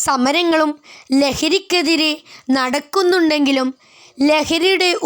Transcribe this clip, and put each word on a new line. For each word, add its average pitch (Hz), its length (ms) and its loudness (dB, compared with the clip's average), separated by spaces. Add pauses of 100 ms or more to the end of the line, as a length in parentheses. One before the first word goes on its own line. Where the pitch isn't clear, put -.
സമരങ്ങളും 311 640 0 (500)
ലഹരിക്കെതിരെ 311 920 0 (440)
നടക്കുന്നുണ്ടെങ്കിലും 294 1120 0 (600)
ലഹരിയുടെ 330 640 0 (160)